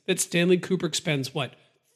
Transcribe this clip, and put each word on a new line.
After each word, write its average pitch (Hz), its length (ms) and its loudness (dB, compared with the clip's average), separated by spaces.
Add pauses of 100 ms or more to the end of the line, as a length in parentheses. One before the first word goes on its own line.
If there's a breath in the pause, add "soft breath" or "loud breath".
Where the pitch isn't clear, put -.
that 185 140 -2
Stanley 180 380 2
Kubrick 180 360 -2
spends, 143 400 -2
what, 135 200 -4 (420)